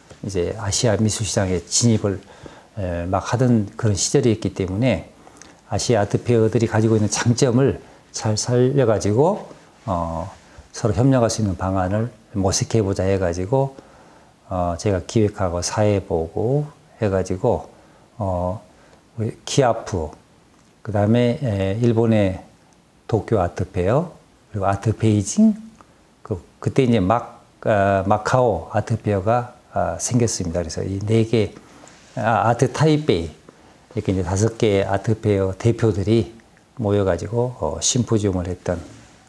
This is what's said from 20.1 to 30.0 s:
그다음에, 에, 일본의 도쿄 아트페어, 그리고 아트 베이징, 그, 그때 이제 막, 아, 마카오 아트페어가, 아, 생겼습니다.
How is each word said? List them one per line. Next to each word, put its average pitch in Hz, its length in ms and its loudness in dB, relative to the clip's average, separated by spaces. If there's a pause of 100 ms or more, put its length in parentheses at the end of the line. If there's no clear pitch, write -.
그다음에, 110 600 2
에, 98 400 -2
일본의 110 600 2 (640)
도쿄 107 340 0
아트페어, 95 720 -2 (380)
그리고 98 160 -4
아트 101 300 -2
베이징, 113 580 2 (680)
그, 98 200 -8 (160)
그때 - 260 0
이제 117 140 4
막, 104 460 0 (200)
아, 98 420 2
마카오 104 640 0
아트페어가, 107 840 -2 (180)
아, 87 260 -2
생겼습니다. 95 600 -2